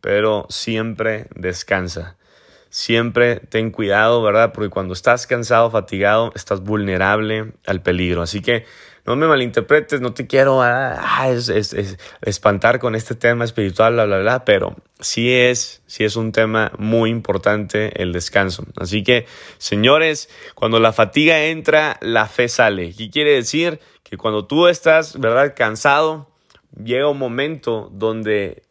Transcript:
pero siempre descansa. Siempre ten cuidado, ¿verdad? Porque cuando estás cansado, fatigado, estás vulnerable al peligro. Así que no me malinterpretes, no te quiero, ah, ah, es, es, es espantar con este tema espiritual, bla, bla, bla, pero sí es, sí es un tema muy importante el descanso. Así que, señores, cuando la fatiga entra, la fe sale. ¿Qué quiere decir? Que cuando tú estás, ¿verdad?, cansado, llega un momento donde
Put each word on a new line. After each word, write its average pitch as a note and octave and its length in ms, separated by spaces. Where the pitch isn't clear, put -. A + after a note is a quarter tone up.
pero G#2 480
siempre A2 840
descansa. F2+ 800
Siempre A#2 680
ten A2 340
cuidado, G#2+ 520
¿verdad? A2 300
Porque G#2 180
cuando F#2 240
estás B2 320
cansado, A#2 440
fatigado, G#2+ 640
estás F#2+ 280
vulnerable G#2 920
al F#2+ 160
peligro. F2 400
Así F2+ 180
que A#2 240
no A#2 100
me D3+ 120
malinterpretes, C3+ 760
no B2 140
te B2 120
quiero, C3+ 360
ah, B2 360
ah, - 300
es, A#2+ 220
es, G2+ 240
es F#2+ 240
espantar G#2+ 560
con A#2 160
este A2 200
tema A#2 300
espiritual, A2 480
bla, A2+ 140
bla, G2 120
bla, A#2+ 260
pero G2 300
sí A#2+ 320
es, B2 540
sí - 180
es G#2+ 120
un A2+ 160
tema A2 460
muy A2+ 320
importante G#2+ 920
el F2+ 100
descanso. F#2 520
Así G2 280
que, A#2+ 220
señores, D3 720
cuando A2+ 260
la A2+ 120
fatiga D3+ 520
entra, D#3 560
la A2 260
fe A#2+ 220
sale. G2 460
¿Qué G#2+ 160
quiere D3 240
decir? D#3 460
Que - 140
cuando G#2+ 300
tú E3 200
estás, D#3+ 540
¿verdad?, C3 340
cansado, C#3+ 760
llega B2+ 260
un C#3+ 100
momento B2 760
donde G#2+ 800